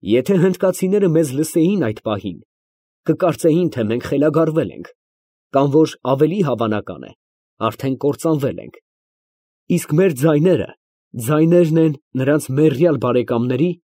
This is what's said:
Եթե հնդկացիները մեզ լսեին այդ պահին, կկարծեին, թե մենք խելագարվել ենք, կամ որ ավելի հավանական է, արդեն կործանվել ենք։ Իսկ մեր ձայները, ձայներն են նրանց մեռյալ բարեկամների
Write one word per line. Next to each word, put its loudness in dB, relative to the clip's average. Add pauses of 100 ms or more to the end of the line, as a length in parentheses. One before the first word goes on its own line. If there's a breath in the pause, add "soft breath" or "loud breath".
Եթե 0
հնդկացիները 0
մեզ 0
լսեին 0
այդ -4
պահին, -6 (720)
կկարծեին, 2
թե -4
մենք -2
խելագարվել 0
ենք, -18 (640)
կամ 2
որ 2
ավելի 0
հավանական -4
է, -18 (480)
արդեն -4
կործանվել -2
ենք։ -20 (920)
Իսկ -2
մեր 2
ձայները, 2 (440)
ձայներն 2
են 2 (140)
նրանց 0
մեռյալ 2
բարեկամների 0 (120)